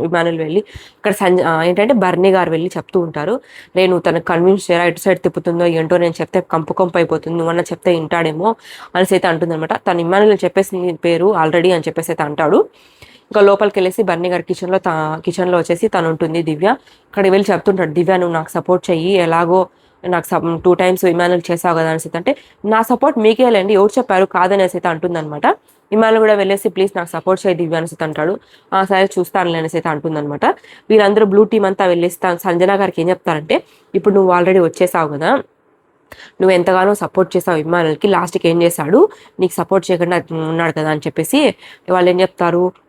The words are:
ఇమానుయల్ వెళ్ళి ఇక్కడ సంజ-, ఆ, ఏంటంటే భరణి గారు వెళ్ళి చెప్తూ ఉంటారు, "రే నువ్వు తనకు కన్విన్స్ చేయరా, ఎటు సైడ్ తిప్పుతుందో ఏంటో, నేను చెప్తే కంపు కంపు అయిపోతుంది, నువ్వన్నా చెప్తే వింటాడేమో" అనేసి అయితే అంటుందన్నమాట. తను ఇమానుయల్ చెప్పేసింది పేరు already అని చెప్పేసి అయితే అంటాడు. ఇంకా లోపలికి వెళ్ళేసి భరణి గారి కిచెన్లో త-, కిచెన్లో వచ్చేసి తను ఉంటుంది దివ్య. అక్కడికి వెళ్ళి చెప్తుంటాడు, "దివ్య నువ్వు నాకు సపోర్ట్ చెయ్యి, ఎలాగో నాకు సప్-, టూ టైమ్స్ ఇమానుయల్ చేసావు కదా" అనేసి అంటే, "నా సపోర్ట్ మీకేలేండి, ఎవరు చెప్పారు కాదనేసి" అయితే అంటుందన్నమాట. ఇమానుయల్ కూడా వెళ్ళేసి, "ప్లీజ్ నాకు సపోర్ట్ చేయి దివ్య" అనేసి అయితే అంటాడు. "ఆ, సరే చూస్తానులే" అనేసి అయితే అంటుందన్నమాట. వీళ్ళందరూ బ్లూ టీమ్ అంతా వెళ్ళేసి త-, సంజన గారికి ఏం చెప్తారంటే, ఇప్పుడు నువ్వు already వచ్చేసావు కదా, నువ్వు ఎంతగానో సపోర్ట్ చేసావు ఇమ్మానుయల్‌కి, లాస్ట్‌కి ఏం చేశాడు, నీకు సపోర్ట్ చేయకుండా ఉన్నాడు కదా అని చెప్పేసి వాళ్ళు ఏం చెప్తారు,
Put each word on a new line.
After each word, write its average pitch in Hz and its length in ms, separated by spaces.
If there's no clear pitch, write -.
ఇమానుయల్ 170 340
వెళ్ళి 160 200
ఇక్కడ 208 160
సంజ-, 180 300
ఆ, 160 200
ఏంటంటే 196 320
భరణి 185 360
గారు 180 200
వెళ్ళి 165 260
చెప్తూ 180 240
ఉంటారు, 165 400
"రే 185 100
నువ్వు 180 140
తనకు 170 240
కన్విన్స్ 185 460
చేయరా, 170 140
ఎటు 170 160
సైడ్ 185 180
తిప్పుతుందో 170 480
ఏంటో, 160 300
నేను 170 240
చెప్తే 170 200
కంపు 160 320
కంపు 180 260
అయిపోతుంది, 165 400
నువ్వన్నా 170 240
చెప్తే - 280
వింటాడేమో" 165 680
అనేసి 185 200
అయితే 185 140
అంటుందన్నమాట. 165 440
తను - 280
ఇమానుయల్ 196 440
చెప్పేసింది 180 480
పేరు 170 340
already 170 460
అని 170 80
చెప్పేసి 165 300
అయితే 160 120
అంటాడు. 156 460
ఇంకా - 180
లోపలికి 202 380
వెళ్ళేసి 185 240
భరణి 180 260
గారి 175 140
కిచెన్లో 185 360
త-, 160 460
కిచెన్లో 180 340
వచ్చేసి 170 300
తను 170 200
ఉంటుంది 160 340
దివ్య. 156 260
అక్కడికి - 640
వెళ్ళి 196 220
చెప్తుంటాడు, 180 380
"దివ్య 175 260
నువ్వు 175 180
నాకు 160 160
సపోర్ట్ 180 400
చెయ్యి, 170 220
ఎలాగో 175 560
నాకు 175 200
సప్-, 165 360
టూ 180 120
టైమ్స్ 185 300
ఇమానుయల్ 175 460
చేసావు 170 280
కదా" 160 120
అనేసి 160 240
అంటే, 180 220
"నా 214 180
సపోర్ట్ 262 360
మీకేలేండి, 220 560
ఎవరు 202 240
చెప్పారు 196 260
కాదనేసి" 185 520
అయితే 175 120
అంటుందన్నమాట. 160 540
ఇమానుయల్ 220 260
కూడా 220 160
వెళ్ళేసి, 196 340
"ప్లీజ్ 190 280
నాకు 175 120
సపోర్ట్ 185 380
చేయి 185 100
దివ్య" 165 200
అనేసి 165 160
అయితే 160 120
అంటాడు. 156 340
"ఆ, 190 100
సరే 190 200
చూస్తానులే" 180 540
అనేసి 160 180
అయితే 165 120
అంటుందన్నమాట. 151 580
వీళ్ళందరూ 214 360
బ్లూ 202 180
టీమ్ 214 220
అంతా 190 200
వెళ్ళేసి 175 360
త-, 180 140
సంజన 180 440
గారికి 190 220
ఏం 165 60
చెప్తారంటే, 175 540
ఇప్పుడు 190 200
నువ్వు 190 200
already 180 280
వచ్చేసావు 165 460
కదా, 160 340
నువ్వు 190 100
ఎంతగానో 185 440
సపోర్ట్ 180 420
చేసావు 175 220
ఇమ్మానుయల్‌కి, 160 500
లాస్ట్‌కి 180 400
ఏం 165 140
చేశాడు, 170 460
నీకు 185 120
సపోర్ట్ 190 380
చేయకుండా 175 320
ఉన్నాడు 160 400
కదా 156 180
అని 151 100
చెప్పేసి 190 540
వాళ్ళు 180 200
ఏం 180 100
చెప్తారు, 180 520